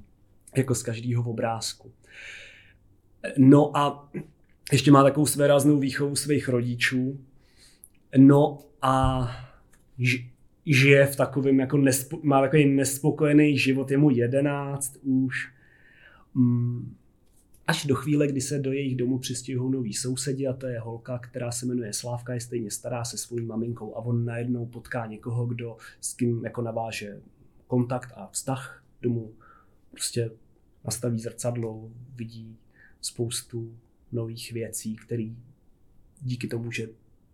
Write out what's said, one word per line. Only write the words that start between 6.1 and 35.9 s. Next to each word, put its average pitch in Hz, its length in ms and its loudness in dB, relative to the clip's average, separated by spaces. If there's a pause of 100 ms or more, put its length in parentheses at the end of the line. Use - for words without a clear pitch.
svých 143 320 0
rodičů. 127 720 -2 (960)
No 143 420 8 (240)
a 131 440 2 (720)
ž-, 123 260 -2 (420)
žije 139 400 6
v 139 100 -6
takovém 135 440 2
jako 135 160 0
nespo-, 135 460 0
má 139 180 4
takový 143 260 6
nespokojený 147 920 4
život, 131 320 0
je 139 80 2
mu 151 120 6
jedenáct 139 920 0
už. 131 500 -2 (840)
Mm, 120 600 0 (720)
až 156 200 -2
do 139 80 2
chvíle, 147 320 0
kdy 135 140 -4
se 143 180 -4
do 131 140 -4
jejich 135 240 -4
domu 127 220 -2
přistěhují 131 540 -6
noví 123 220 -4
sousedi 131 520 -6
a 127 60 -2
to 131 140 -10
je 120 140 -8
holka, 117 380 -10
která 120 340 -10
se 120 140 -8
jmenuje 123 260 -4
Slávka, 120 420 -8
je 120 60 -6
stejně 117 300 -8
stará 120 340 -8
se 117 140 -10
svojí 117 280 -8
maminkou 113 500 -8
a - 20 -8
on 117 260 -2
najednou 120 420 -4
potká 117 400 -8
někoho, 117 400 -6
kdo 117 300 -8 (240)
s - 140 -10
kým 117 300 -2
jako 117 180 -8
naváže 110 580 -8 (460)
kontakt 123 500 -4
a 98 100 -14
vztah, - 580 -10 (160)
kdo 123 100 -2
mu 113 240 -6 (560)
prostě - 400 -6 (540)
nastaví 117 340 -4
zrcadlo, 113 720 -8 (240)
vidí 113 440 -14 (420)
spoustu 117 800 -8 (340)
nových 117 400 -8
věcí, 110 440 -8
který 113 400 -8 (840)